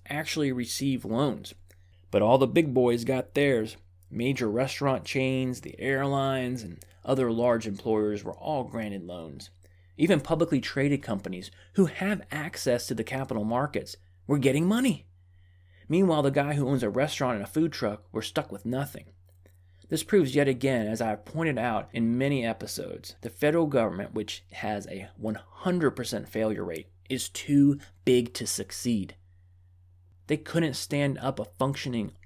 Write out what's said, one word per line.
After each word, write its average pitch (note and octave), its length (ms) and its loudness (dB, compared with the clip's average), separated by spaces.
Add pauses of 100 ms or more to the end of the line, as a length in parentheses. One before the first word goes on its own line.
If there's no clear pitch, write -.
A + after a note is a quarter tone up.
actually D3 440 -2
received B2+ 540 -2
loans. A#2+ 480 -2 (560)
But G2 120 6
all A#2+ 160 8
the C3 80 6
big C#3+ 260 4
boys A#2+ 300 4
got B2+ 320 -2
theirs. B2+ 420 2 (320)
Major B2 400 -2
restaurant C3 560 0
chains, C3 580 -2
the - 180 -12
airlines, C3+ 800 0
and - 220 -12 (200)
other B2+ 280 2
large A#2 340 2
employers G#2 560 0
were G#2+ 120 -10
all D3 280 -4
granted G2+ 400 -8
loans. E2 480 -14 (460)
Even E3 240 4
publicly D#3+ 400 0
traded C#3 420 0
companies F#2 480 -8 (220)
who F#3+ 140 6
have F#3+ 440 -4
access C3+ 560 -2
to B2+ 80 -4
the A2 80 -4
capital C3 400 -4
markets B2 540 -2 (320)
were D3 100 2
getting C#3 280 4
money. A3+ 400 2 (800)
Meanwhile, E3 340 4
the C#3 80 2
guy C#3+ 240 2
who C#3 140 2
owns C3 160 2
a G#2 40 0
restaurant B2+ 460 0
and G2+ 100 -4
a - 60 -12
food D#3 220 0
truck G#2 400 -4
were A2 100 -4
stuck - 300 -4
with G2 120 -12
nothing. C3 420 -6 (800)
This - 160 -2
proves D3 320 4
yet D3 100 6
again, B2+ 400 2
as A2+ 140 -2
I A2+ 80 0
have G#2 160 -4
pointed D3+ 340 -2
out A2+ 340 -2
in A#2 240 0
many C3+ 280 0
episodes, - 800 -8
the A2+ 80 -10
federal D#3 360 2
government, A2 480 0
which - 380 -6
has G#2 340 -6
a F#2+ 300 -12
one A2 180 -4
hundred E3+ 580 0
percent A2+ 360 -6
failure G#2+ 360 -2
rate, E2 220 -8 (240)
is C3 180 -4
too C#3+ 500 4 (260)
big B2 300 4
to A2+ 120 -8
succeed. G#2 720 -4 (1080)
They D#3 120 -2
couldn't D#3+ 360 0
stand C#3+ 440 -2
up C3+ 200 -4
a G#2+ 60 -6
functioning B2+ 680 -4 (140)